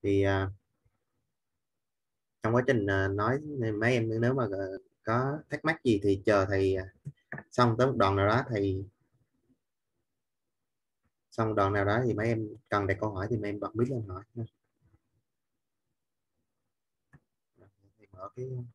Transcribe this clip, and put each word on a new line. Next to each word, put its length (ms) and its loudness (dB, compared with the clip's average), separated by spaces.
Thì, 200 4
à, 260 2
trong 120 2
quá 120 4
trình, 220 2
à, 180 2
nói, 320 0
mấy 140 2
em 280 0
nếu 120 2
mà, 180 0
ờ, 260 -6
có 360 -2
thắc 160 -6
mắc 180 -2
gì 200 4
thì 220 2
chờ 240 4
thầy, 260 2
à, 80 -6
xong 260 4
tới 100 4
một 100 0
đoạn 180 4
nào 120 4
đó, 220 2
thầy 360 -2
xong 240 0
đoạn 180 2
nào 120 0
đó 200 2
thì 80 0
mấy 140 -2
em 200 -2
cần 180 0
đặt 140 0
câu 120 -2
hỏi 160 -6
thì 80 -2
mấy 140 -6
em 80 -8
bật 160 -8
mic 160 0
lên 160 -6
hỏi 160 -12
ha. 80 -8
Thầy 160 -20
mở 220 -12
cái 100 -10